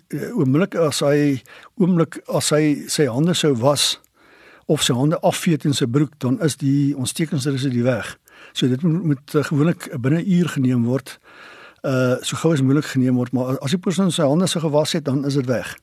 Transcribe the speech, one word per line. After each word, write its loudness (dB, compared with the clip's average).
oomblik 0
as 0
hy, 2
oomblik 2
as -2
hy 2
sy 0
hande 0
sou 2
was 0
of 0
sy 0
hande 2
afvee 2
teen 0
sy 0
broek, 0
dan -2
is 0
die 0
ontstekingsresidu -2
weg. -2
So 0
dit 0
moet, 0
moet, -2
eh, 2
gewoonlik -2
binne 0
'n -4
uur 2
geneem 0
word. -4
Uh, 0
so -8
gou 2
as 0
moontlik 2
geneem 0
word, -2
maar -4
as -6
die 0
persoon 0
sy -2
hande 2
sou -2
gewas 0
het, -4
dan -2
is -2
dit 0
weg. -4